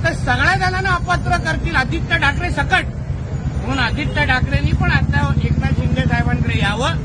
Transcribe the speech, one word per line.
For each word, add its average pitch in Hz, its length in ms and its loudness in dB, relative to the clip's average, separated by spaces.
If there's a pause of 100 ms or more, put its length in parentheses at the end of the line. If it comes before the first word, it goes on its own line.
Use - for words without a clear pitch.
तर 330 100 0
सगळ्या 269 440 2
जणांना 381 320 0
अपात्र 349 480 0
करतील, 330 380 -2
आदित्य 262 420 0
ठाकरे 320 340 0
सकट. 320 340 0 (720)
म्हणून 269 220 -2
आदित्य 269 460 0
ठाकरेंनी 277 460 0
पण 359 200 2
आता 277 420 2 (100)
एकनाथ 269 360 0
शिंदे 247 220 0
साहेबांकडे 240 580 0
यावं. 226 300 0 (160)